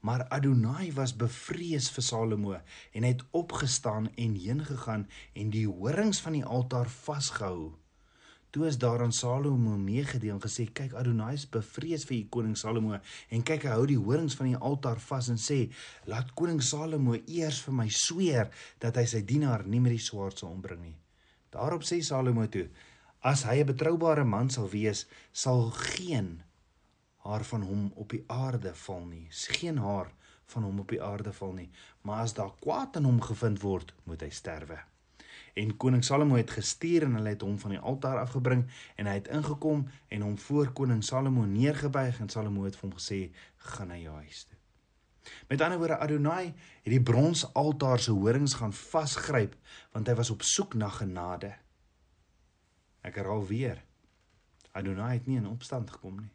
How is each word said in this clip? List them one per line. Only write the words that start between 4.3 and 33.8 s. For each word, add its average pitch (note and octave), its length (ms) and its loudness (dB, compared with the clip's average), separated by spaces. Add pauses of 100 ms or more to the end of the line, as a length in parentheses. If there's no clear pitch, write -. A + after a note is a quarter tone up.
heen A2+ 300 -2
gegaan A#2 420 -4 (260)
en G#2 220 -4
die A2 140 2
horings D3+ 520 2
van D#3+ 180 -2
die - 60 -2
altaar B2 460 0
vasgehou. G2 880 -4 (720)
Toe D#3 160 0
is C#3+ 160 0
daar A#2+ 200 4
aan A#2 120 2
Salomo B2 640 2
meegedeel G#2+ 560 0
en G2 80 -6
gesê, A2 300 -4
"Kyk, C3 220 -6
Adonai A#2+ 400 2
is C#3+ 140 -8
bevrees D3 560 -4
vir B2+ 120 -2
u G#2 120 -2
koning A2 280 0
Salomo A2 420 0 (300)
en A#2 140 -2
kyk, D3+ 200 0
hy D3 60 -2
hou A#2 180 4
die C#3 120 4
horings C3+ 360 2
van C3 120 -2
die B2+ 100 2
altaar B2+ 440 -2
vas B2+ 280 -2
en A#2 100 2
sê, B2+ 320 2 (340)
'Laat B2 300 -4
koning E3 280 2
Salomo D3 520 2 (120)
eers D#3 360 -2
vir C3+ 120 -4
my A2+ 140 2
sweer D#3+ 640 2 (280)
dat A#2 180 0
hy A#2+ 80 6
sy A2+ 200 0
dienaar A#2+ 420 2
nie A2+ 140 4
met B2 120 6
die A2+ 60 0
swaard G2 400 -4
sal F2 120 -10
ombring F2+ 320 -10
nie.'" D#2+ 160 -14 (520)
Daarop D3+ 320 -2
sê F3 200 0
Salomo B2+ 440 2
toe, F#2+ 220 -4 (540)
"As C#3 200 4
hy B2+ 180 4
'n D3 60 6
betroubare D#3 580 4
man A#2 260 4
sal A2+ 180 -2
wees, G#2 380 0 (260)
sal B2 380 4
geen G#2 720 -4 (800)
haar G#2 240 -4
van A2 180 -4
hom G2 320 -2
op G#2+ 200 -10
die G#2+ 120 -6
aarde A#2+ 480 -4
val F2 300 -10
nie. E2 260 -12
Geen - 480 -4
haar G2 340 -2 (400)
van A2+ 100 -2
hom G2 180 -2
op F#2+ 80 -10
die - 140 -4
aarde G2+ 300 -6
val F#2+ 200 -8
nie. F#2 160 -10 (340)
Maar G#2+ 220 -4
as A2+ 100 -2
daar G2 260 -4
kwaad C4 360 -2
in D3+ 80 2
hom B2 180 8
gevind G#2+ 380 0
word, F#2+ 340 -2 (100)